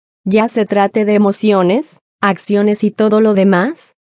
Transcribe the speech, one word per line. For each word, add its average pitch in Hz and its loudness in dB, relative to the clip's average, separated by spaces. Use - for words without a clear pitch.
Ya 214 0
se 214 -2
trate 202 0
de 208 0
emociones, 202 0
acciones 208 -2
y 208 0
todo 214 0
lo 214 2
demás, 196 0